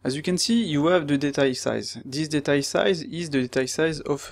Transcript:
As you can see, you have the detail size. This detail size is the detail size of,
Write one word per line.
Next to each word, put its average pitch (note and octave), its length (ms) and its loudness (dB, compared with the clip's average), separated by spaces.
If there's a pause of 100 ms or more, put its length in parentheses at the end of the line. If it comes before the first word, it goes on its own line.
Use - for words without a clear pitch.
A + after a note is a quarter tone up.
As C3+ 140 -2
you D#3 40 -6
can F3+ 160 0
see, A#3 280 2
you D3 220 2
have E3+ 200 4
the C#3 100 2
detail C#3 380 2
size. A2+ 480 -4
This D3 240 -4
detail C#3+ 340 2
size F3 420 2
is E3 260 -8
the C3+ 140 2
detail C3 240 0
size D#3+ 340 0
of, - 300 -4